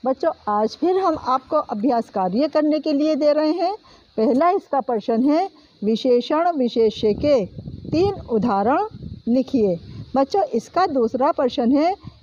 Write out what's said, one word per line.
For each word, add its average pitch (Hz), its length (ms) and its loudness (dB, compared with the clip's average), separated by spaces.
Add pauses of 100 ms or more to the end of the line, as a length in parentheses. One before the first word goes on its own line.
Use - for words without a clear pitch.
बच्चों, 262 260 0 (180)
आज 214 280 0
फिर 370 200 0
हम 359 200 0
आपको 262 380 -4
अभ्यास 233 540 -2
कार्य 202 380 0
करने 302 320 0
के 302 140 -2
लिए 302 220 2
दे 294 180 2
रहे 302 180 2
हैं। 359 240 -2 (420)
पहला 269 320 2
इसका 330 320 0
प्रश्न 226 420 -2
है, 320 260 2 (340)
विशेषण 247 680 2
विशेष्य 226 640 0
के 269 320 2 (440)
तीन 392 240 2
उदाहरण 240 760 0 (400)
लिखिए। 226 520 0 (360)
बच्चों, 277 280 0
इसका 320 420 -2
दूसरा 262 460 0
प्रश्न 247 400 0
है 320 240 2 (280)